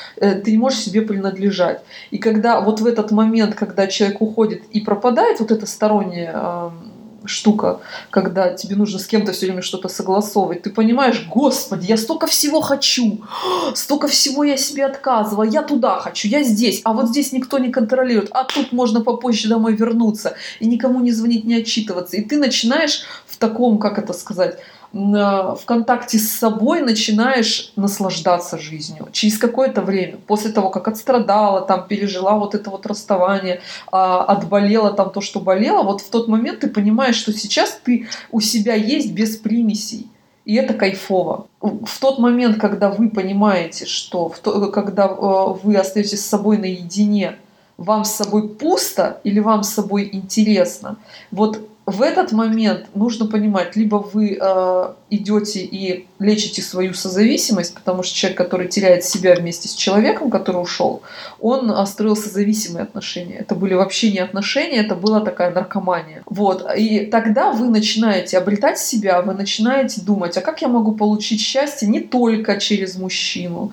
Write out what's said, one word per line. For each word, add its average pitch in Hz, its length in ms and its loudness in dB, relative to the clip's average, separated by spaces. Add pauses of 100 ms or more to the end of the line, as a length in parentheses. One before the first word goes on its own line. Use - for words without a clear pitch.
(160)
э, 196 240 2
ты 220 120 0
не 220 60 6
можешь 262 220 2
себе 208 220 0
принадлежать. 190 800 0 (280)
И 214 80 -6
когда 220 420 2
вот 214 200 0
в 226 60 2
этот 220 240 0
момент, 220 440 4
когда 202 320 -2
человек 202 360 0
уходит 220 480 0
и 208 100 0
пропадает, 247 600 2
вот 220 120 0
это 214 140 0
стороннее, 185 680 -2
а, 175 380 -6 (520)
штука, - 560 0 (300)
когда 185 440 0
тебе 196 220 -6
нужно 196 220 0
с - 80 -8
кем-то 208 260 2
все 185 140 -4
время 185 160 -4
что-то 185 260 -8
согласовывать. 190 760 -2
Ты 202 80 -6
понимаешь: 240 580 2
«Господи, 196 580 0
я 226 100 2
столько 320 300 -2
всего 302 340 0
хочу, 262 600 0 (280)
<gasps> 349 260 -2
столько 294 320 -2
всего 285 380 0
я 277 120 2
себе 269 300 -2
отказывала, 214 580 0
я 269 180 2
туда 247 360 0
хочу, - 300 -6
я 285 140 2
здесь, 214 420 2
а 226 80 2
вот 233 160 0
здесь 285 240 0
никто 262 260 -2
не 247 120 0
контролирует, 247 640 2
а 254 120 0
тут 269 280 -2
можно 240 280 2
попозже 226 480 0
домой 226 260 2
вернуться 226 600 0 (260)
и 226 60 0
никому 247 340 2
не 240 120 2
звонить, 226 320 2
не 233 120 2
отчитываться». 196 600 -4
И 214 60 -2
ты 294 160 -2
начинаешь 285 640 2 (240)
в - 100 -18
таком, 220 420 2
как 208 200 0
это 185 140 -6
сказать, 175 460 -2 (340)
м, 202 220 0
а, 196 400 2
в - 100 -12
контакте 233 540 0
с 214 140 0
собой 226 500 0
начинаешь 226 920 0
наслаждаться 185 840 0
жизнью. 156 540 -12
Через 214 260 0
какое-то 233 440 0
время, 185 340 -2 (100)
после 214 240 -2
того, 208 200 0
как 190 180 -4
отстрадала, 208 720 2
там, 190 260 0
пережила 196 500 0
вот 202 180 -2
это 202 160 -6
вот 190 160 -12
расставание, 190 720 0 (320)
а, 185 320 2
отболела 202 680 2
там 196 180 0
то, 202 100 -6
что 196 200 -6
болела, 220 420 2
вот 202 180 -2
в - 100 -18
тот 226 180 0
момент 233 320 0
ты 247 80 -2
понимаешь, 220 480 2
что - 160 -2
сейчас 302 520 -2
ты 247 240 0 (240)
у 226 80 2
себя 226 340 0
есть 220 380 0
без 214 240 -2
примесей. 220 720 -2 (380)
И 214 100 0
это 240 200 2
кайфово. 190 720 -2 (140)
В 214 400 -4
тот 269 180 2
момент, 240 420 4
когда 202 300 2
вы 214 200 2
понимаете, 190 760 0
что - 420 -4
в - 100 -12
то-, 202 340 0
когда, 196 340 0
э, 190 560 2
вы 208 140 4
остаетесь 208 440 0
с - 80 -8
собой 208 300 2
наедине, 185 800 0 (400)
вам 202 280 0
с - 60 -4
собой 214 380 0
пусто - 760 0
или 202 160 2
вам 208 220 2
с - 120 -4
собой 202 380 -2
интересно, 196 840 0 (340)
вот 214 280 0 (280)
в 196 160 -2
этот 320 300 0
момент 220 640 0
нужно 220 320 0
понимать, 208 480 0
либо 214 220 2
вы, 202 440 0
э, 185 540 0 (160)
идете 208 500 -2
и 185 460 -6 (140)
лечите 208 420 0
свою 185 320 -4
созависимость, 196 800 2
потому 180 300 -4
что - 100 -6
человек, 190 240 -2
который 180 300 -2
теряет 180 360 4
себя 180 300 4
вместе 170 340 -2
с - 60 -8
человеком, 240 560 2
который 180 320 -2
ушел, - 400 -2 (380)
он, 247 300 0
а, 196 160 2
строил 214 280 0
созависимые 202 680 -2
отношения. 180 560 -10
Это - 160 -4
были 185 180 0
вообще 190 380 2
не 196 80 -2
отношения, 247 560 -2
это 208 180 0
была 208 260 2
такая 180 320 -2
наркомания. 175 720 -4
Вот. 190 380 0 (120)
И 214 300 2
тогда 226 440 2
вы 240 180 0
начинаете 208 720 2
обретать 208 400 0
себя, 190 440 0
вы 208 120 -2
начинаете 220 680 0
думать: 180 360 -2
«А 185 60 0
как - 200 -4
я 269 60 0
могу 220 240 2
получить 208 480 0
счастье 269 480 -2
не 262 120 2
только 220 600 0
через 190 380 -2
мужчину? 180 760 -6